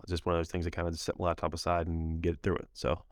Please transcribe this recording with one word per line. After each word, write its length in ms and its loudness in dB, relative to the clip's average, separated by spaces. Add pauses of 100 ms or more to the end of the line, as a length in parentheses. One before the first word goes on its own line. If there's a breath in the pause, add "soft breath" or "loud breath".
it's 100 -10
just 140 -2
one 100 4
of 40 4
those 120 -2
things 140 0
that 60 0
kinda 200 -2
just 120 -6
set 140 -2
my 100 0
laptop 260 0
aside 340 0
and 340 0
get 200 0
through 160 2
it. 160 -8
So, 380 0